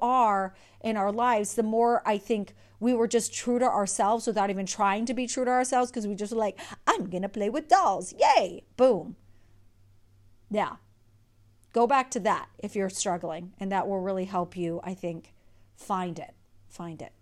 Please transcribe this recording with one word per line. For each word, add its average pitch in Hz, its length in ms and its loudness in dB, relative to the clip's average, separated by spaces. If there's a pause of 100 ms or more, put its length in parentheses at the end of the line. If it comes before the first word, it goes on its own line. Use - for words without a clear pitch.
are 220 540 2 (240)
in 220 160 -2
our 202 160 0
lives, 226 420 0
the 233 80 0
more 233 420 2
I 214 140 0
think 208 340 -4 (280)
we 240 120 2
were 233 140 2
just 226 260 0
true 240 280 -2
to 254 40 4
ourselves 214 640 2
without 202 240 0
even 190 160 -4
trying 208 400 0
to 247 80 -4
be 180 140 -2
true 254 160 -2
to 247 80 0
ourselves, 254 400 2
'cause 220 120 -4
we 202 120 -4
just 208 160 -6
were 226 80 -2
like, 208 180 -2 (300)
"I'm 311 200 0
gonna 180 200 -4
play 202 200 -4
with 294 200 -4
dolls. 220 500 4
Yay." 226 460 4 (120)
Boom. 233 380 4 (1400)
Yeah. 208 280 -2 (920)
Go 233 140 4
back 262 240 2
to 240 100 -4
that 196 280 0 (100)
if 208 160 -10
you're 196 160 -2
struggling, 175 680 -6
and 196 100 -6
that 196 160 0
will 196 140 -2
really 190 240 -2
help 180 320 -4
you, 170 260 -4
I 185 100 -8
think, 170 400 -8 (440)
find 180 420 -6
it. - 160 -16 (320)
Find 165 340 -14
it. - 220 -16